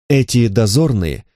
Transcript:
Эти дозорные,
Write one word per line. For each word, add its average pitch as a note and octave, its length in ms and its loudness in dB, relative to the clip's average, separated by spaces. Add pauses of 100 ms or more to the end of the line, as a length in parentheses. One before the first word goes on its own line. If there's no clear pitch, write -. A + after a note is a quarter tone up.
Эти B2+ 400 2
дозорные, G#2+ 760 0 (120)